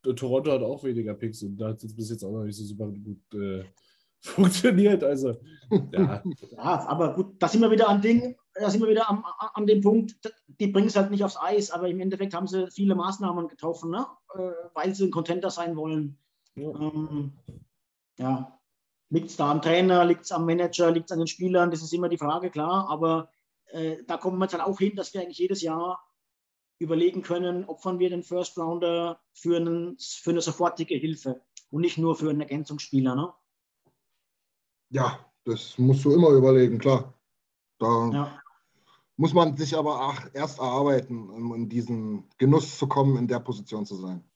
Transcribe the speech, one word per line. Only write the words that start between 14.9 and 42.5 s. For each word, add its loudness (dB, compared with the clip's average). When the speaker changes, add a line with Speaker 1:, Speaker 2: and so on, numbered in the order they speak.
Speaker 2:
sie 0
ein 0
Contender -2
sein -6
wollen. -4
Speaker 1:
Ja. -10
Speaker 2:
Ähm, -6
ja. -4
Liegt's -4
da 0
am 0
Trainer, 6
liegt's 0
am 0
Manager, 2
liegt's -2
an -4
den -2
Spielern? 2
Das -4
ist -8
immer -2
die -2
Frage, -4
klar, -2
aber, 0
äh, -6
da -4
kommen -4
wir 2
jetzt -6
halt -4
auch -2
hin, 0
dass -8
wir -4
eigentlich -10
jedes -2
Jahr -4
überlegen 0
können, -4
opfern -8
wir 2
den -6
First -6
Rounder -2
für 0
einen, -4
für -8
eine 2
sofortige -2
Hilfe -6
und -4
nicht 0
nur 2
für -4
einen -2
Ergänzungsspieler, -2
ne? -4
Speaker 3:
Ja, -2
das -6
musst 4
du 6
immer 8
überlegen, 8
klar. 2
Da 2
Speaker 2:
Ja. -4
Speaker 3:
muss 0
man 4
sich -4
aber -2
auch -6
erst -6
erarbeiten, 0
um -8
in -4
diesen -4
Genuss 4